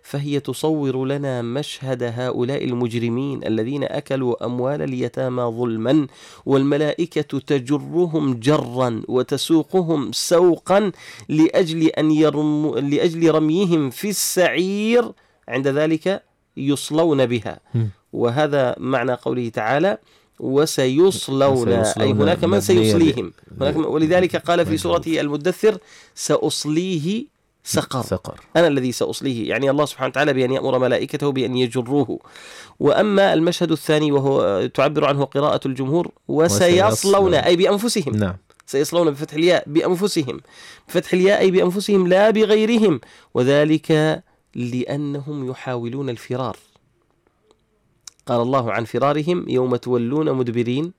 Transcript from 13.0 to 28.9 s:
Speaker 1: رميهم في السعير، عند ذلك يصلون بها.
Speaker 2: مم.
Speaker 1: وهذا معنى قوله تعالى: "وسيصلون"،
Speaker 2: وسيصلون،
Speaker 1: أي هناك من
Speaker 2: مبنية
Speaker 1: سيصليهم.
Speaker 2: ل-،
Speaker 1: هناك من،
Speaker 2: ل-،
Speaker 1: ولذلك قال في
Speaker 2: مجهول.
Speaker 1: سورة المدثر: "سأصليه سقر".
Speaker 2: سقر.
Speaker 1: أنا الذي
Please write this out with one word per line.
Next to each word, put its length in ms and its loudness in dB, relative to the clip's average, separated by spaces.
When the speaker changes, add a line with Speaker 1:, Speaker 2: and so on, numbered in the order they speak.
Speaker 1:
رميهم 600 2
في 200 -8
السعير، 1000 0
عند 200 -2
ذلك 540 0
يصلون 680 2
بها. 340 -4
Speaker 2:
مم. 140 0
Speaker 1:
وهذا 680 0
معنى 340 -2
قوله 360 -4
تعالى: 500 0
"وسيصلون"، 1300 2
Speaker 2:
وسيصلون، 380 2
Speaker 1:
أي 60 2
هناك 260 2
من 100 0
Speaker 2:
مبنية 120 2
Speaker 1:
سيصليهم. 680 2
Speaker 2:
ل-، 360 -12
Speaker 1:
هناك 140 0
من، 60 0
Speaker 2:
ل-، 40 0
Speaker 1:
ولذلك 500 2
قال 220 0
في 140 2
Speaker 2:
مجهول. 60 -2
Speaker 1:
سورة 420 -2
المدثر: 580 0
"سأصليه 1120 -2
سقر". 380 -4
Speaker 2:
سقر. 380 -6
Speaker 1:
أنا 100 6
الذي 260 0